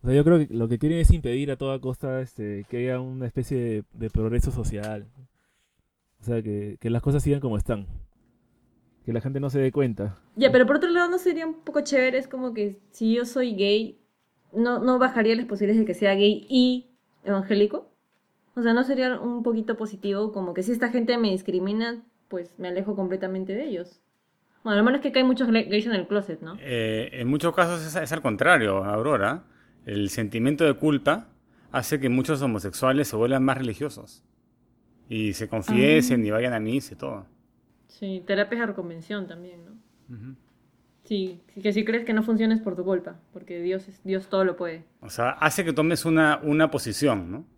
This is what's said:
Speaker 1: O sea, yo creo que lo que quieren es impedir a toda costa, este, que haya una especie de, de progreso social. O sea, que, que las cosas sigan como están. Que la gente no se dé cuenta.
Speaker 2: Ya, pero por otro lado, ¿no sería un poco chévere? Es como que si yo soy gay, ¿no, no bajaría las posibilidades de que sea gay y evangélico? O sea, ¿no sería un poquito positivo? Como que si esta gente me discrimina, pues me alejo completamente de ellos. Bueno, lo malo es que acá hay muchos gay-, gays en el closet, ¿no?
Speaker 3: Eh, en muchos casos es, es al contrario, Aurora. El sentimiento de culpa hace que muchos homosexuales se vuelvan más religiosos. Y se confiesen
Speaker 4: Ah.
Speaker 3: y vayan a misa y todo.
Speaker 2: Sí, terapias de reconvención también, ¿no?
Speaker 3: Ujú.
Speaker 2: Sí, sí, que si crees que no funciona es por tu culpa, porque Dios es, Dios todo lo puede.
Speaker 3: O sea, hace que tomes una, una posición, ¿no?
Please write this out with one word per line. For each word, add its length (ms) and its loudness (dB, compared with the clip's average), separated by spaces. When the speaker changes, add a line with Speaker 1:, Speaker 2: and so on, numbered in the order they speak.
Speaker 1:
O 40 -2
sea, 80 2
yo 100 6
creo 220 8
que 80 -12
lo 140 0
que 100 0
quieren 200 0
es 120 6
impedir 400 2
a 60 -4
toda 240 -6
costa, 400 -6
este, 480 -8
que 100 -6
haya 220 -2
una 260 -8
especie 320 -4
de, 340 -2
de 180 -8
progreso 400 0
social. 560 -6
O 40 -20
sea, 180 -2
que, 380 -6
que 100 -4
las 120 0
cosas 200 2
sigan 180 2
como 160 -2
están. 300 -2
Que 80 -4
la 80 0
gente 200 -6
no 100 -2
se 100 0
dé 120 4
cuenta. 460 -2
Speaker 2:
Ya, 160 6
pero 160 8
por 100 4
otro 140 2
lado, 180 2
¿no 100 0
sería 280 0
un 80 -6
poco 280 -2
chévere? 360 2
Es 100 -4
como 260 -8
que 240 -4
si 240 2
yo 100 0
soy 300 -2
gay, 440 0
¿no, 280 0
no 180 4
bajaría 380 4
las 100 -2
posibilidades 400 2
de 60 -
que 60 -6
sea 160 4
gay 340 4
y 400 2
evangélico? 680 0
O 60 -4
sea, 120 4
¿no 100 4
sería 360 0
un 240 -4
poquito 320 0
positivo? 560 -4
Como 220 -6
que 100 -4
si 80 0
esta 160 0
gente 300 0
me 120 2
discrimina, 720 -2
pues 300 -10
me 100 -10
alejo 280 -4
completamente 580 -4
de 140 -6
ellos. 320 -10
Bueno, 140 2
lo 60 6
malo 120 6
es 60 -2
que 60 0
acá 120 2
hay 40 6
muchos 260 4
gay-, 180 4
gays 180 0
en 60 -2
el 160 -2
closet, 320 -2
¿no? 200 -16
Speaker 3:
Eh, 520 -2
en 160 -4
muchos 260 0
casos 320 0
es, 80 -10
es 180 -4
al 100 -6
contrario, 600 4
Aurora. 600 0
El 260 -2
sentimiento 540 0
de 100 4
culpa 540 0
hace 300 -2
que 80 0
muchos 340 0
homosexuales 640 0
se 80 -8
vuelvan 300 2
más 120 2
religiosos. 680 -8
Y 260 -2
se 140 -8
confiesen 760 4
Speaker 4:
Ah. 40 0
Speaker 3:
y 60 -2
vayan 220 0
a 40 -2
misa 360 -4
y 20 -20
todo. 300 -10
Speaker 2:
Sí, 400 -10
terapias 360 0
de 40 -2
reconvención 600 -8
también, 360 -18
¿no? 80 -20
Speaker 3:
Ujú. 180 -16
Speaker 2:
Sí, 360 -4
sí, 80 -16
que 100 0
si 120 0
crees 200 -2
que 80 -2
no 120 2
funciona 300 2
es 60 2
por 140 -4
tu 100 -6
culpa, 360 -2
porque 300 -12
Dios 260 -4
es, 140 -20
Dios 260 -4
todo 160 2
lo 120 0
puede. 280 -8
Speaker 3:
O 80 -20
sea, 220 -2
hace 340 0
que 80 -2
tomes 320 0
una, 380 4
una 300 2
posición, 580 0
¿no? 160 -10